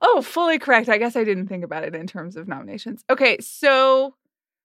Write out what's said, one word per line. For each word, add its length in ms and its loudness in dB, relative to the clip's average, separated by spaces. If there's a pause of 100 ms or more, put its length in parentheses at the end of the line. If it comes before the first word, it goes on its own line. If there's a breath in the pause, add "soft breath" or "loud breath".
Oh, 200 4
fully 380 0
correct. 300 2
I 80 4
guess 180 -4
I 80 0
didn't 240 -2
think 160 -10
about 200 -8
it 120 -10
in 120 -12
terms 280 -14
of 120 -14
nominations. 600 -14
Okay, 300 2
so, 760 2 (500)